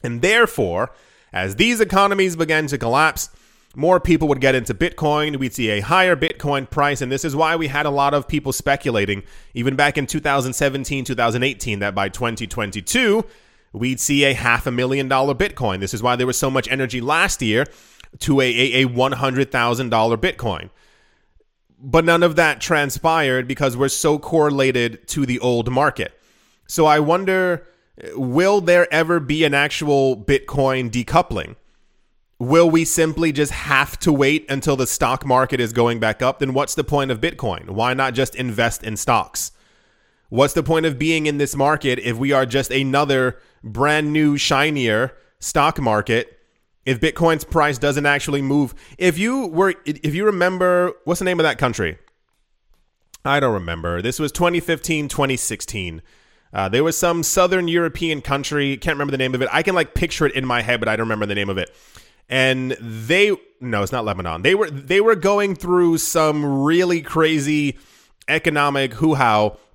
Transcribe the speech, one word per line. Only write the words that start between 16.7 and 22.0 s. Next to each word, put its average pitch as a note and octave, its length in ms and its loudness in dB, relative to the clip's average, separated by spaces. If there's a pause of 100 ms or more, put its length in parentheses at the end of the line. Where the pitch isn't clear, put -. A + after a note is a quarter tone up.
energy C3 300 -4
last D#3 400 0
year A2+ 240 2 (540)
to C3+ 240 4
a, - 20 4
a, B2 380 2
a - 20 4
one B2+ 280 2
hundred C3 380 0
thousand A#2+ 380 0
dollar A2+ 300 2
Bitcoin. A2 500 -4 (1080)
But C3+ 260 0